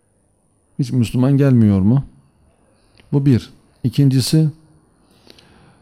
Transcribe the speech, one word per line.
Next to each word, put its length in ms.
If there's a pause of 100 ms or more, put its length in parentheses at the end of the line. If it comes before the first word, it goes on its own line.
(800)
Hiç 140
Müslüman 440
gelmiyor 440
mu? 240 (1080)
Bu 140
bir. 240 (340)
İkincisi, 680 (1300)